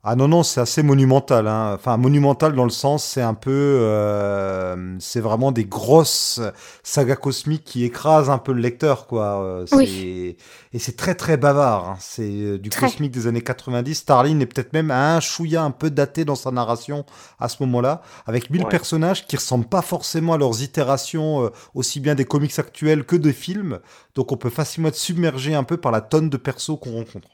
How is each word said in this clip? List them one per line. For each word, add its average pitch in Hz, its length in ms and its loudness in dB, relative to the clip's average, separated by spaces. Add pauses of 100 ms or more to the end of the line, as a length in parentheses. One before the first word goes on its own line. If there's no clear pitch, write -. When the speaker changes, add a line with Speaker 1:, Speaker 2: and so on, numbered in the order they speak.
Speaker 1:
Ah 117 120 0
non, 139 100 4
non, 165 160 6
c'est - 160 0
assez 139 240 0
monumental, 135 640 6
hein. 107 280 0
Enfin, 117 200 -2
monumental 143 600 4
dans 127 100 4
le 117 40 2
sens, 143 360 -2
c'est - 160 -4
un 113 120 0
peu, 131 180 -4 (280)
euh, 98 1200 -2
c'est - 220 -6
vraiment 113 320 0
des 113 100 0
grosses 120 760 2 (420)
sagas 135 320 0
cosmiques 147 480 -4
qui 120 220 -4
écrasent 147 440 2
un 135 80 2
peu 135 140 -6
le 123 80 0
lecteur, 123 480 0
quoi. 104 340 -2
Euh, 92 300 -6
Speaker 2:
Oui. 269 160 6
Speaker 1:
c'est, 92 880 -10
et 117 40 -4
c'est - 180 -8
très, 180 180 -2
très 160 220 0
bavard, 127 500 2
hein. 95 140 -8
C'est, - 280 -10
euh, 101 300 -4
du 104 100 -10
Speaker 2:
Très. 170 180 0
Speaker 1:
cosmique 147 240 -4
des 120 160 -4
années 117 160 0
quatre-vingt-dix. 123 520 -6
Starlin 143 460 4
est 131 40 2
peut-être - 280 -6
même 156 180 0
un 147 300 2
chouïa 165 420 -2
un 143 80 0
peu 156 180 -4
daté 143 360 0
dans 143 100 0
sa 131 160 -6
narration 123 540 -4 (340)
à - 80 -4
ce - 160 -4
moment-là, 127 380 0 (240)
avec 117 240 -2
mille 175 140 0
Speaker 3:
Ouais. - 60 -2
Speaker 1:
personnages 170 560 0
qui 139 120 -4
ressemblent 120 320 -2
pas 185 120 0
forcément 165 520 -2
à 156 40 2
leurs 123 260 0
itérations, 139 840 -2
euh, 104 40 -2 (260)
aussi 135 260 -4
bien 147 120 2
des 135 120 2
comics 147 340 0
actuels 151 460 0
que 170 100 2
des 156 160 4
films. 175 480 -6 (360)
Donc, 135 180 -2
on - 40 0
peut 127 120 -4
facilement 160 400 -2
être 151 60 -6
submergé 156 600 -2
un 139 80 0
peu 170 140 -4
par 127 160 -2
la 110 80 0
tonne 156 280 0
de 139 60 -2
persos 139 420 -6
qu'on 123 200 -12
rencontre. 110 360 -12